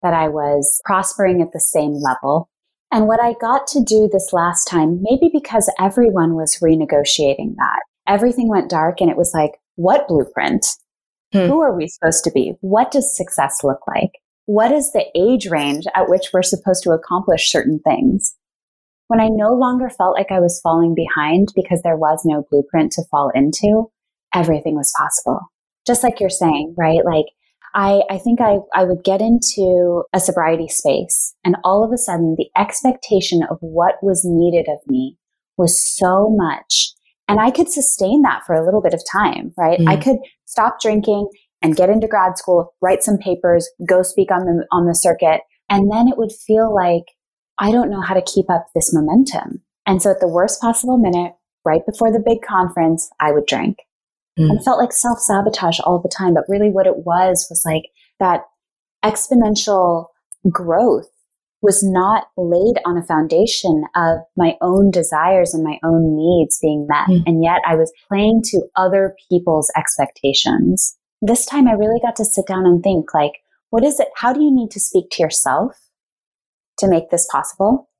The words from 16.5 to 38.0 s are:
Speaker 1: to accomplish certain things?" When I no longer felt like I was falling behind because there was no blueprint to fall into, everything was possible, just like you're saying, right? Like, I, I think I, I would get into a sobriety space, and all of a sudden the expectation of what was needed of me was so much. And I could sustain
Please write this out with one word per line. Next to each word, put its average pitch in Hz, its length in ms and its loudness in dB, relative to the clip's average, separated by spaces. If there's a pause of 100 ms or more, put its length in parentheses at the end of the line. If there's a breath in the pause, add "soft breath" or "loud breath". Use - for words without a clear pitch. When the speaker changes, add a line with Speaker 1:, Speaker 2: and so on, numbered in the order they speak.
Speaker 1:
to 175 80 0
accomplish 165 640 0
certain 156 260 0
things?" - 560 0 (720)
When 226 140 2
I 220 80 2
no 214 240 0
longer 247 380 0
felt - 260 -2
like 196 160 -4
I 190 80 2
was 175 200 0
falling 170 340 2
behind 165 600 0
because 180 280 -2
there 165 140 0
was 156 280 0
no 151 260 0
blueprint 147 420 0
to 170 180 -6
fall 143 240 0
into, 208 560 0 (440)
everything 160 400 0
was 143 220 -4
possible, - 540 -4 (360)
just 240 160 0
like - 180 -2
you're 190 100 0
saying, 160 480 -2
right? 165 260 2
Like, 156 220 0 (480 soft breath)
I, 202 360 2
I 190 80 -6
think 240 220 0
I, 214 160 4 (180)
I 190 100 4
would 180 200 -2
get 190 160 0
into 180 840 2 (100)
a 190 80 0
sobriety 165 480 0
space, - 680 -2 (100)
and 175 200 2
all 202 200 2
of 226 80 -2
a 247 60 -2
sudden 170 380 -2
the - 140 -6 (100)
expectation 202 880 0
of 165 120 -6
what 170 420 0
was 190 220 0
needed 170 440 2
of 147 100 -4 (100)
me 131 280 -4 (400)
was 170 240 0
so 190 500 0
much. - 640 -2 (360)
And 202 100 2
I 233 140 2
could 330 180 -2
sustain 262 520 0